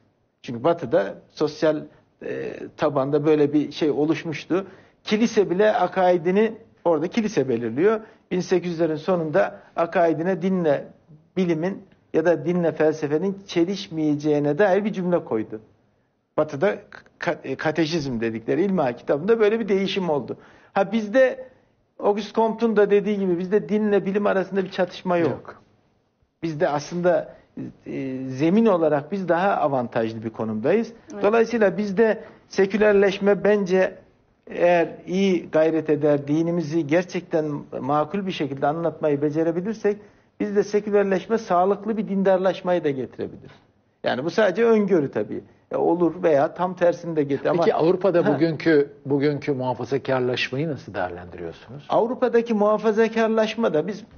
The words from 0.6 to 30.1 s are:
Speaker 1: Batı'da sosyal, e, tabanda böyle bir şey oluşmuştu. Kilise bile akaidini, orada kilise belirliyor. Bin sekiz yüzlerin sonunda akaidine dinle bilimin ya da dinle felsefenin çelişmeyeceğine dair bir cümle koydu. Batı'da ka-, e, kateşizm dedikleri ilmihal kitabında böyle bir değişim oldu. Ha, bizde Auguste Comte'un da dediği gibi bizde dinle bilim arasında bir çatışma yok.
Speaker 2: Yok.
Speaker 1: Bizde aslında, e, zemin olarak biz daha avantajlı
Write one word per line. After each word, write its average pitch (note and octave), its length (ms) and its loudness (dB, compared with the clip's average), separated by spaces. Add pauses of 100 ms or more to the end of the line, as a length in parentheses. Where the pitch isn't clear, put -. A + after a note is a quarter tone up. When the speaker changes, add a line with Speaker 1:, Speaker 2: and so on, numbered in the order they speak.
Speaker 1:
Batı'da E3+ 520 0 (140)
sosyal, D3+ 520 -2 (440)
e, C3 280 -8 (240)
tabanda C#3+ 480 0
böyle D3+ 280 4
bir C#3+ 180 0
şey D3+ 200 -2
oluşmuştu. D#3 760 -2 (360)
Kilise G#3+ 460 2
bile G#3 240 2
akaidini, F3+ 800 2 (340)
orada E3 220 2
kilise F#3 420 -2
belirliyor. B2+ 500 0 (320)
Bin F3+ 80 0
sekiz F3+ 320 0
yüzlerin D#3+ 240 -2
sonunda E3 640 0 (160)
akaidine E3+ 680 0
dinle F3 460 0 (500)
bilimin F3 460 -2 (300)
ya D#3+ 120 2
da D#3 200 2
dinle F3 260 0
felsefenin D#3 680 0 (100)
çelişmeyeceğine D3+ 1080 0
dair G3+ 280 4
bir G3+ 80 -2
cümle F3 320 -2
koydu. A2 360 -6 (760)
Batı'da D3+ 380 0 (440)
ka-, - 240 -4
e, C3 120 -6
kateşizm D3+ 680 -2
dedikleri A#2 420 -2
ilmihal E3 340 0
kitabında F3 420 0
böyle G#3+ 200 2
bir G#3+ 100 -6
değişim F#3+ 400 0
oldu. C3+ 280 -4 (360)
Ha, G3 180 0
bizde A3+ 540 0 (540)
Auguste G3+ 340 -2
Comte'un A3 440 0
da G#3 120 6
dediği G3+ 300 2
gibi F3+ 200 0
bizde F#3 300 0
dinle G3+ 360 0
bilim G3+ 220 0
arasında F#3+ 360 0
bir F3+ 80 -10
çatışma F3+ 460 -2
yok. D#3+ 120 2
Speaker 2:
Yok. - 320 -10 (840)
Speaker 1:
Bizde E3 260 -2
aslında, D#3+ 680 -2 (500)
e, C3+ 320 -8 (100)
zemin D#3+ 380 2
olarak D#3 460 2
biz F#3+ 180 -4
daha F3 280 2
avantajlı A#2 680 -2